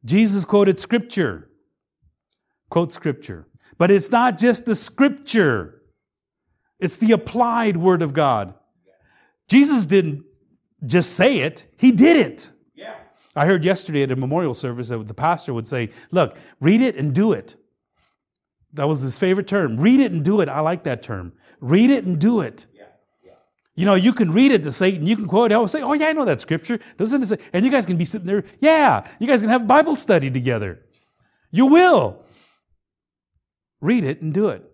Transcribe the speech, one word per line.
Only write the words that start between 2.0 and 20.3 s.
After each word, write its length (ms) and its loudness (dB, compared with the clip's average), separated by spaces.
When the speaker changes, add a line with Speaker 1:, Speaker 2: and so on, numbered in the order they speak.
Speaker 1:
Quote 240 -4
scripture. 520 -10
But 140 2
it's 180 2
not 280 0
just 280 0
the 100 -2
scripture. 1040 -2
It's 180 -4
the 140 2
applied 640 0
word 260 0
of 120 -4
God. 400 -2
Jesus 360 4
didn't 380 0
just 280 0
say 260 2
it. 260 -6
He 120 6
did 260 6
it. 340 -2
Speaker 2:
Yeah. 180 -18
Speaker 1:
I 120 0
heard 180 0
yesterday 380 -2
at 80 -4
a 40 -2
memorial 380 -4
service 360 -8
that 180 -8
the 80 -14
pastor 360 -4
would 160 -8
say, 220 -6
"Look, 260 -2
read 220 2
it 140 0
and 200 -4
do 160 2
it." 240 -8
That 140 -4
was 140 -2
his 160 -6
favorite 300 -2
term. 320 -2
"Read 200 4
it 120 2
and 120 -4
do 160 2